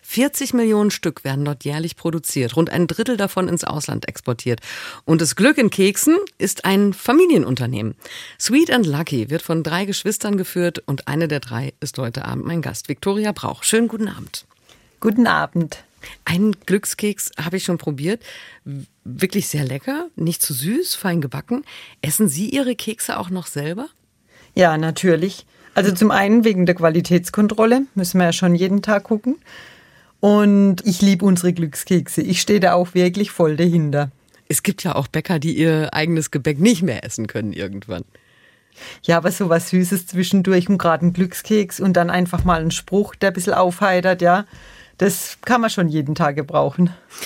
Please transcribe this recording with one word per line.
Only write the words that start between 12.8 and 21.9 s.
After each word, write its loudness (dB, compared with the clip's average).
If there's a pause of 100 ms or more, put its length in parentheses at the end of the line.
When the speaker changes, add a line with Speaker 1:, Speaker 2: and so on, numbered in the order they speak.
Speaker 1:
Viktoria -4
Brauch. -8
Schönen 2
guten -4
Abend. -14 (540)
Speaker 2:
Guten 4
Abend. -2 (420)
Speaker 1:
Einen 2 (140)
Glückskeks -2 (100)
habe -6
ich -4
schon -2
probiert. -4 (440)
W-, -12 (220)
wirklich -2
sehr -4
lecker, -6
nicht -2
zu -4
süß, -4
fein -2
gebacken. -6 (380)